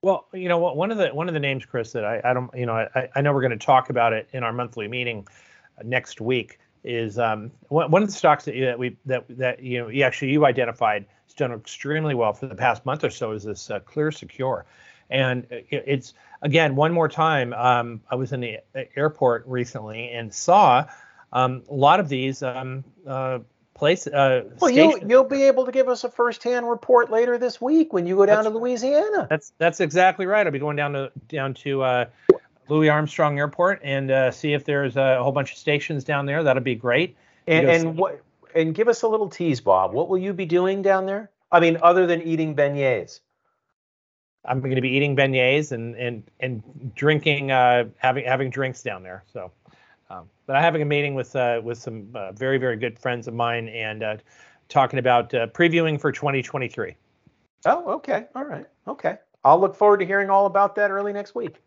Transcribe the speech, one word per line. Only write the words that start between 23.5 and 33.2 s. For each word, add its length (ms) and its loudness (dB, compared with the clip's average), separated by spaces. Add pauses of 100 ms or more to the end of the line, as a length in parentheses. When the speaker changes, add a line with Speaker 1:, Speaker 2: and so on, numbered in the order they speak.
Speaker 1:
place, 320 0
uh, 380 2 (140)
Speaker 2:
Well, 120 4
you'll, 220 8
Speaker 1:
stations. 180 -4
Speaker 2:
you'll 140 8
be 180 0
able 240 4
to 40 -8
give 180 2
us 160 -4
a 40 -4
firsthand 580 -2
report 440 4
later 260 2
this 240 -6
week 320 2
when 140 0
you 80 0
go 100 6
down 200 4
Speaker 1:
That's 100 -2
Speaker 2:
to 40 -4
Louisiana. 680 0
Speaker 1:
That's, 300 -4
that's 200 2
exactly 460 2
right. 180 2
I'll 80 0
be 60 -4
going 180 -4
down 180 -2
to, 180 -6 (160)
down 280 -6
to, 280 -4
uh, 220 2 (640)
Louis 220 2
Armstrong 480 0